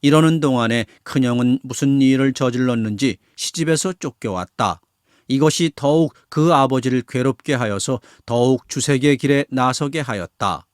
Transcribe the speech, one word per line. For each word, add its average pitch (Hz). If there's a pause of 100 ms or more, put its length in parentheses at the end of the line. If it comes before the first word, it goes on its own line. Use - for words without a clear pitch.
이러는 156
동안에 117 (180)
큰형은 123
무슨 139
일을 135
저질렀는지 120 (200)
시집에서 160
쫓겨왔다. 98 (480)
이것이 151
더욱 151 (140)
그 160
아버지를 127
괴롭게 131
하여서 117 (240)
더욱 123
주색의 139
길에 143
나서게 131
하였다. 98